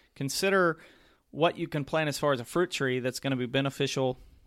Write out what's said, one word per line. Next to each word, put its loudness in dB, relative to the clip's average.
Consider 2
what 2
you -4
can -4
plant 0
as -4
far 4
as 0
a -10
fruit 0
tree 0
that's -4
gonna 0
be -2
beneficial 0